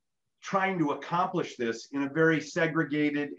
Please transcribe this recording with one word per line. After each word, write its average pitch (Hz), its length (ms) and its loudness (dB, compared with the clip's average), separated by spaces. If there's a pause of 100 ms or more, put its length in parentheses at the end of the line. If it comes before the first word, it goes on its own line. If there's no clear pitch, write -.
(420)
trying 190 380 0
to 147 120 2
accomplish 170 640 -2
this 113 340 -4
in 139 120 -2
a 135 60 -2
very 160 320 4
segregated 151 960 0